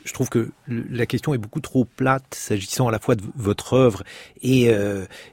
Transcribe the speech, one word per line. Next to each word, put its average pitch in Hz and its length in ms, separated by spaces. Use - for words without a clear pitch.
je - 80
trouve 127 160
que 113 200
le, 117 240
la 120 160
question 139 280
est 127 40
beaucoup 107 220
trop - 240
plate, 135 500
s'agissant 107 540
à 113 40
la 107 80
fois 127 160
de 95 80
v-, 110 120
votre 104 380
œuvre 123 300
et, 123 280
euh, 101 360